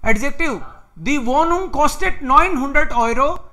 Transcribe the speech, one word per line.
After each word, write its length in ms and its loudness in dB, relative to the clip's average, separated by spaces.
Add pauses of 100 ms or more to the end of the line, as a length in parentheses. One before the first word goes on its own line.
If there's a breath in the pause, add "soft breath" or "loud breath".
adjective, 600 0 (320)
the 220 -2
Wohnung 540 0
kostet 500 0
neunhundert 720 2
Euro. 380 0 (240)